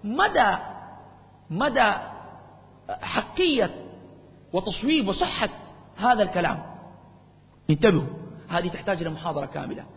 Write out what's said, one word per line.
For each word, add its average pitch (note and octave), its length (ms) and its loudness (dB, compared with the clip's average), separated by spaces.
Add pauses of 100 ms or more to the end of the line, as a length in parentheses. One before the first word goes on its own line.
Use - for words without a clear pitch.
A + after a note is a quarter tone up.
مدى، A#3+ 520 4 (920)
مدى A3+ 440 4 (1080)
حقية B3+ 680 2 (840)
وتصويب A3 540 0
وصحة G#3 420 0 (480)
هذا A3 260 4
الكلام؟ F3 360 0 (1080)
انتبهوا، D#3 380 4 (420)
هذه F3 180 0
تحتاج F3+ 340 -4
إلى E3 80 -4
محاضرة D#3 360 -4
كاملة C#3 380 -8 (140)